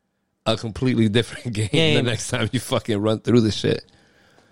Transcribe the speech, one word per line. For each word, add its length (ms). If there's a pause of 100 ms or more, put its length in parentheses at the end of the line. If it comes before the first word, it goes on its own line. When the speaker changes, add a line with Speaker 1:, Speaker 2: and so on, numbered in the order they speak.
(440)
Speaker 1:
a 120
completely 520
<laughs> 100
different 360
game 180
Speaker 2:
Game. 240
Speaker 1:
the 140
next 200
time 220
you 80
fucking 400
run 200
through 220
the 100
shit. 320 (680)